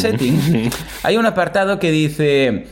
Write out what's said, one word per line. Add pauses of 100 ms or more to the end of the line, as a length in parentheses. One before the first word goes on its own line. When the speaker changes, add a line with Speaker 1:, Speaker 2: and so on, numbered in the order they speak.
Speaker 1:
Ujú.
Speaker 2:
settings (140)
Speaker 1:
<laughs>
Speaker 2:
hay
un
apartado
que
dice,